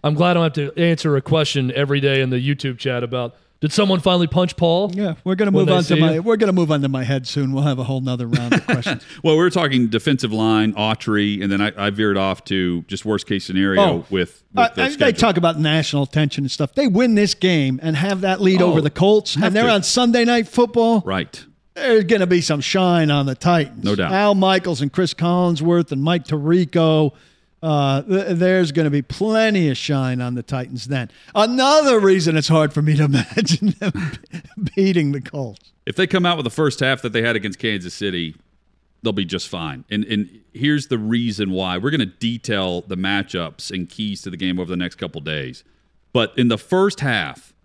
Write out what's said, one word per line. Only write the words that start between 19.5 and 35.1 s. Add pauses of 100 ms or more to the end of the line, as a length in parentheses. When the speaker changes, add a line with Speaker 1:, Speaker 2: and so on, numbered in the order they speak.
Speaker 2:
they're
Speaker 3:
to.
Speaker 2:
on
Sunday
Night
Football.
Speaker 3:
Right. (300)
Speaker 2:
There's
gonna
be
some
shine
on
the
Titans.
Speaker 3:
No
doubt.
Speaker 2:
Al
Michaels
and
Chris
Collinsworth
and
Mike
Tirico. (500)
Uh,
th-,
there's
gonna
be
plenty
of
shine
on
the
Titans
then. (240)
Another
reason
it's
hard
for
me
to
<laughs>
imagine (100)
them (480)
<laughs>
beating